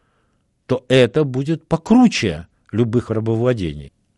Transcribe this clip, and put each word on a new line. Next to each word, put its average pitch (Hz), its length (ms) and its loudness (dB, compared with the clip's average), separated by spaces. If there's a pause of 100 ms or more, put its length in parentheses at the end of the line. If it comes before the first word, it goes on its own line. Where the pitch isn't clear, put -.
(680)
то 123 220 -4
это 131 360 2
будет 139 420 -6
покруче 160 800 2 (260)
любых 113 380 -2
рабовладений. 110 840 -4 (260)